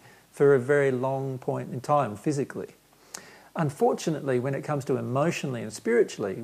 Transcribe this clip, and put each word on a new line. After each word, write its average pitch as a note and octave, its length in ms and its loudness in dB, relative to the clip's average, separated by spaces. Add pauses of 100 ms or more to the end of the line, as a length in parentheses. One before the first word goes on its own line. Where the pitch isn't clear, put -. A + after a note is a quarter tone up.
(320)
for C#3+ 220 6
a C3+ 40 6
very C#3 320 4
long C3 480 -2
point B2+ 340 -6
in B2+ 80 -6
time C3 360 0
physically. C#3 520 -4 (840)
Unfortunately, D3+ 840 0
when C3+ 160 -2
it C#3 100 -6
comes C#3+ 200 -4
to C3+ 140 0
emotionally B2+ 640 -2
and G#2+ 100 -8
spiritually, F#3+ 720 0